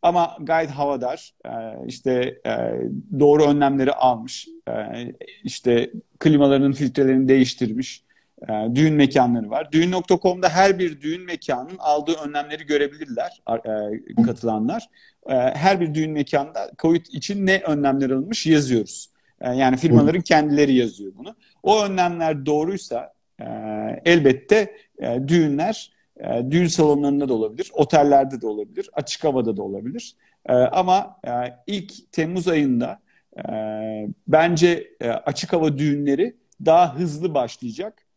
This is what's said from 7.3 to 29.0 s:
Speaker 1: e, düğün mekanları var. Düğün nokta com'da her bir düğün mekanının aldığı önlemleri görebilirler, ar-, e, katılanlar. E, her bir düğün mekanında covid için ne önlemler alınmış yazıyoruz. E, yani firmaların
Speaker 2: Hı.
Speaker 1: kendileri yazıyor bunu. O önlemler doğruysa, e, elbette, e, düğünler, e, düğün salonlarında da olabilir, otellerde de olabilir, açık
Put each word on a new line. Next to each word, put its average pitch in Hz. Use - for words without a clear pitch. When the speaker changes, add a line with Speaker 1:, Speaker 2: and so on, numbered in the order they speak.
Speaker 1:
e, 110
düğün 156
mekanları 127
var. 143
Düğün 165
nokta 185
com'da 180
her 185
bir 156
düğün 160
mekanının 165
aldığı 151
önlemleri 147
görebilirler, 143
ar-, 110
e, -
katılanlar. 117
E, 139
her 139
bir 160
düğün 156
mekanında 143
covid 165
için 196
ne 190
önlemler 143
alınmış 147
yazıyoruz. 135
E, 127
yani 131
firmaların 156
Speaker 2:
Hı. 170
Speaker 1:
kendileri 147
yazıyor 101
bunu. 180
O 208
önlemler 170
doğruysa, 151
e, -
elbette, 170
e, 127
düğünler, 160
e, 123
düğün 175
salonlarında 143
da 127
olabilir, 110
otellerde 139
de 117
olabilir, 107
açık -